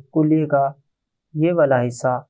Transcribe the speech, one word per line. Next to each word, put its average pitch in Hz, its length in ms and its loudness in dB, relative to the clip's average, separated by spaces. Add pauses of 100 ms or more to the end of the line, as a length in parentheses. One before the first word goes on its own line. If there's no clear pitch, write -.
(100)
कुलिये 156 360 0
का 139 200 0 (680)
ये 160 200 0
वाला 139 260 2
हिस्सा 123 360 -2 (140)